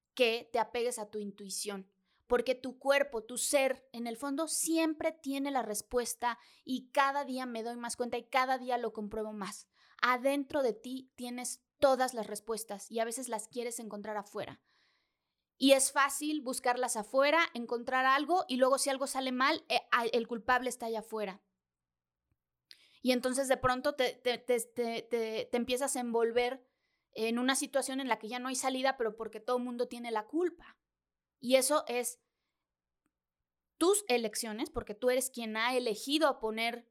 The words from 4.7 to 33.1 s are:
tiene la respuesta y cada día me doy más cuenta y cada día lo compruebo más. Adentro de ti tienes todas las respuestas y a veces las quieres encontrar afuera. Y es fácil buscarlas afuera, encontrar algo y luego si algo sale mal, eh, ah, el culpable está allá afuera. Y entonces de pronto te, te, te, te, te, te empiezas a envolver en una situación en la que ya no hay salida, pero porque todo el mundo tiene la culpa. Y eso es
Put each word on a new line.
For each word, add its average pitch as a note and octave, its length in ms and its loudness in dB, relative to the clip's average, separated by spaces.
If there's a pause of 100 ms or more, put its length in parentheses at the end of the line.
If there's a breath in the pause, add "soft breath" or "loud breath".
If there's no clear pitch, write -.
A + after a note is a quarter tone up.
tiene C#4 400 -4
la B3+ 100 0
respuesta A#3 760 -2 (260 soft breath)
y - 260 -6
cada C#4 340 2
día B3+ 220 -6
me A#3 160 -6
doy A#3 140 -6
más A#3 200 -8
cuenta A#3+ 220 -2
y A#3 60 -8
cada C4 340 2
día B3 200 -2
lo A#3+ 140 -2
compruebo G#3+ 400 -6
más. G3+ 360 -10 (340 soft breath)
Adentro C4+ 600 0
de A#3 100 2
ti B3+ 420 -12
tienes B3 480 -10 (160)
todas B3+ 360 6
las G#3+ 120 -4
respuestas G#3 640 -8
y A3+ 80 -4
a A3+ 60 2
veces B3 240 -6
las G#3+ 180 -6
quieres A#3 320 -6
encontrar G#3+ 380 -8
afuera. - 440 -8 (960)
Y C4+ 160 6
es C4+ 200 6
fácil D4 480 0
buscarlas B3 560 0
afuera, C#4 440 4 (140)
encontrar A#3+ 520 -2
algo C#4+ 420 4
y C4 80 0
luego C4 220 6
si C#4 120 0
algo C4+ 160 -2
sale C4 240 -2
mal, C4 380 2
eh, - 140 2 (100)
ah, A#3 200 2
el A#3 140 0
culpable B3 420 0
está A#3+ 180 -6
allá A3+ 140 -4
afuera. G#3 420 -8 (1600 loud breath)
Y B3+ 120 2
entonces B3+ 340 0
de B3+ 100 4
pronto B3+ 380 0
te, B3+ 180 2
te, A#3+ 260 -2
te, A#3+ 220 0
te, A#3 420 -4
te, A3+ 480 -4
te B3 60 0
empiezas B3+ 380 0
a C4 60 -2
envolver A#3+ 680 0 (460)
en A3+ 260 0
una C4 160 2
situación C4 460 -2
en C4+ 80 -4
la A3 100 2
que G#3+ 100 -10
ya B3 120 -6
no B3 80 -6
hay C4 80 -4
salida, C4 400 0
pero A3 200 -2
porque A3 240 -10
todo B3 160 -2
el B3 80 -4
mundo A#3+ 220 -4
tiene A#3+ 240 -10
la A3 160 -2
culpa. E4+ 500 -4 (640)
Y B3 160 4
eso C#4 300 2
es A#3+ 340 -6 (1600)